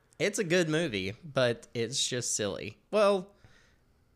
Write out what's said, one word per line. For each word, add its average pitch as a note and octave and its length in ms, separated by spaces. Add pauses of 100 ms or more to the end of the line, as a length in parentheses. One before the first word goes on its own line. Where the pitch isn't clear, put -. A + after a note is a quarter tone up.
(180)
it's G3 200
a A3 60
good E3+ 260
movie, A2 420 (100)
but B2+ 520
it's A#2+ 340
just B2 260
silly. G2 440 (120)
Well, G3 380 (880)